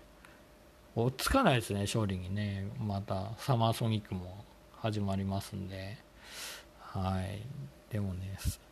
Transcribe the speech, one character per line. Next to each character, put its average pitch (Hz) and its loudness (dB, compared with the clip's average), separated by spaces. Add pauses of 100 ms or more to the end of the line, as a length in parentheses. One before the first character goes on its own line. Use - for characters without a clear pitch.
(960)
追 117 4
っ 131 0
つ - 0
か 269 6
な 170 8
い 127 6
で 117 4
す 104 -2
ね、 101 2
勝 107 2
利 95 0
に 92 -4
ね。 101 0 (120)
ま 101 0
た、 101 -2
サ 131 2
マ 113 6
ー - 4
ソ 117 0
ニ 110 2
ッ - -12
ク - -6
も 92 -8 (400)
始 107 2
ま 98 0
り 98 0
ま 98 0
す - -10
ん 95 -6
で。 95 -8 (840)
は 95 -2
い。 98 -6 (500)
で 107 0
も 98 0
ね、 95 -6 (340)